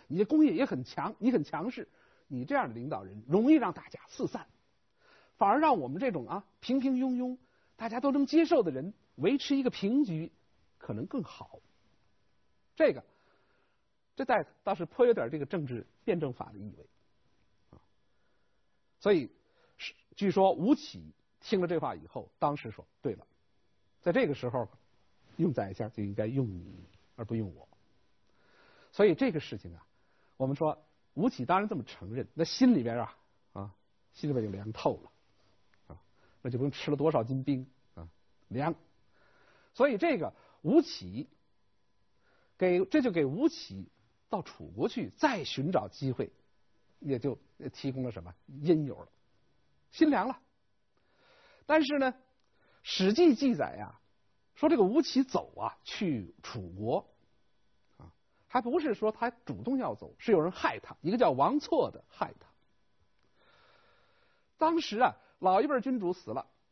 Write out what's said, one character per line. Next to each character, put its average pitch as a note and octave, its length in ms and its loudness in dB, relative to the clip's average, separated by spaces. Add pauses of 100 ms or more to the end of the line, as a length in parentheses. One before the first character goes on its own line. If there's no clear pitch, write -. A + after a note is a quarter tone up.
你 D#3 120 -4
的 G#3 60 4
功 D4+ 200 6
业 A#3 80 2
也 A3 120 2
很 C3 180 -4
强， E3 340 -6
你 B3 140 2
很 F#3 120 2
强 D#3+ 280 -6
势， - 160 -12 (400)
你 B2+ 160 -6
这 G3+ 120 -4
样 A#3+ 120 2
的 A#2 60 -10
领 A#2+ 160 -8
导 G#2+ 140 -6
人 G2 240 -16
容 G#3+ 240 6
易 D#4+ 40 10
让 A3+ 180 2
大 - 160 -14
家 - 180 -18
四 - 200 -6
散， - 200 -10 (880)
反 G3 120 4
而 A#3+ 100 6
让 D4 200 6
我 B2+ 80 -4
们 C#3 120 -6
这 B3+ 120 0
种 C3+ 160 -6
啊 F3+ 180 -8 (140)
平 C4 200 0
平 C4 180 0
庸 B3+ 180 0
庸、 B3+ 220 -4 (380)
大 A3+ 140 -10
家 A#3 100 -6
都 C#4 120 2
能 C#4 140 2
接 D#4 200 4
受 D4 160 4
的 F3 80 2
人 C#3+ 240 -6 (220)
维 G3+ 220 2
持 - 180 0
一 C4+ 80 0
个 B3 60 2
平 A#3 340 0
局， E3 280 -4 (460)
可 - 160 -10
能 A2 140 -6
更 B3 160 -6
好。 - 360 -16 (1160)
这 D4 180 4
个， B2+ 100 -10 (1120)
这 C4+ 100 -6
带 G#3+ 200 2 (180)
倒 G3+ 120 0
是 F3 100 -6
颇 B3 200 2
有 A#3+ 80 6
点 C3+ 180 0
这 D#3 80 -6
个 C#3+ 60 -4
政 D#3+ 200 -4
治 B2 220 -8 (160)
辩 F3 160 0
证 C#3 140 -4
法 - 180 -12
的 G#2 80 -18
意 G#2 180 -14
味 - 120 -20 (840)
啊。 - 80 -20 (1200)
所 G#3 140 4
以 C#3+ 180 2 (460)
是， - 160 -14 (220)
据 G3 140 0
说 F#3+ 220 4
吴 G#3+ 240 4
起 - 380 -18 (260)
听 F#3+ 220 0
了 F3 60 0
这 E3 120 -2
话 C3+ 160 -4
以 D#2+ 100 -18
后， - 320 -14
当 D3 200 0
时 B2 120 -12
说 - 160 -16 (160)
：“对 B2 120 -4
了， A2+ 120 -14 (760)
在 F3 100 0
这 A3+ 160 2
个 C#3+ 80 -2
时 B2 140 -6
候 A#2 180 -4 (680)
用 D#3+ 160 0
宰 G2 200 -4
相 A2 180 -8
就 G#2+ 120 -6
应 G2+ 100 -6
该 G#2+ 140 -2
用 C3 180 0
你， F2+ 400 -12 (300)
而 A#2 80 -12
不 G#2+ 100 -6
用 G#2+ 220 -4
我。” - 120 -20 (1200)
所 G3+ 140 4
以 F3 100 6
这 C4 160 0
个 D#3+ 80 -4
事 - 180 -10
情 F2 160 -16
啊， E2 100 -20 (520)
我 C3 100 -2
们 C3+ 100 -2
说 D#3 300 -2 (300)
吴 G3+ 160 0
起 B2+ 140 -6
当 F3+ 140 2
然 G#3 80 -2
这 G#3 80 -6
么 C3 80 -6
承 - 300 -14
认， B2 220 -6
那 D#3+ 80 -2
心 B3 320 4
里 C3 80 2
边 A#2 160 -2
啊， - 180 -8 (360)
啊， G2 220 -12 (380)
心 - 160 -6
里 C#3+ 40 0
边 A#2+ 120 0
就 G2+ 60 -6
凉 G2+ 200 -8
透 A#2+ 320 -2
了 - 80 -20 (760)
啊， - 100 -20 (460)
那 B2 80 -6
就 A#2+ 80 -4
不 B2+ 40 0
用 C#3+ 80 -2
吃 - 200 -6
了 D3 60 0
多 C#3+ 120 2
少 C#3 140 2
斤 C3 200 -4
冰 C3 220 -2 (300)
啊， E2 120 -16 (420)
凉。 C#3+ 260 -4 (960)
所 C4+ 160 4
以 A3+ 80 0
这 C#4+ 220 2
个 C3 120 -4 (300)
吴 B3 200 6
起 F#2+ 460 -10 (1300)
给， F3+ 280 4
这 D4+ 160 2
就 B3 100 2
给 E3 120 2
吴 E3 240 0
起 - 400 -6 (420)
到 F#3+ 120 -4
楚 - 340 -16
国 D3+ 140 -2
去 F3 260 -6
再 B3 280 0
寻 C#3 280 -4
找 C#3 160 0
机 C3+ 240 -4
会， A#2+ 200 -4 (680)
也 C3+ 200 -4
就 B2+ 180 -4 (340)
提 - 200 -6
供 C3 120 -6
了 B2 80 -4
什 F#2+ 120 -12
么？ E2+ 100 -16 (280)
因 D#3 240 4
由 C3 100 -8
了， - 120 -18 (840)
心 D#4 180 4
凉 A3+ 180 2
了。 C4 120 -8 (1300)
但 D#4 160 6
是 C#4 160 0
呢， C4 140 2 (680)
《史 F#3+ 320 2
记》 D#4+ 220 8
记 C4 180 2
载 C#3+ 240 -2
啊， - 240 -14 (540)
说 D4+ 140 2
这 D#4 80 4
个 A3 60 6
吴 A3+ 180 4
起 B3+ 200 0
走 - 340 -4
啊， - 280 -6
去 B2+ 580 -4
楚 - 280 -10
国 G#2+ 380 -4 (880)
啊， - 120 -20 (380)
还 B3+ 140 0
不 A#3+ 180 -2
是 C#4+ 160 -2
说 A3 160 -2
他 A#3 180 -6
主 A#2+ 340 -10
动 C4 140 -2
要 F#3 160 -4
走， - 240 -16
是 - 140 -2
有 F#3 80 8
人 D#3+ 120 0
害 - 280 -4
他， - 220 -18
一 D#3+ 100 -2
个 A#3+ 60 0
叫 A3+ 120 6
王 D3 300 2
错 C4 320 0
的 - 160 -20
害 - 320 -8
他。 - 80 -20 (2000)
当 D#4+ 240 2
时 G#3 160 -6
啊， A3 180 2 (220)
老 F#3 240 4
一 C#4+ 60 0
辈 C#4 120 2
君 B3+ 200 -4
主 F3+ 120 -2
死 - 200 -10
了， - 160 -6 (240)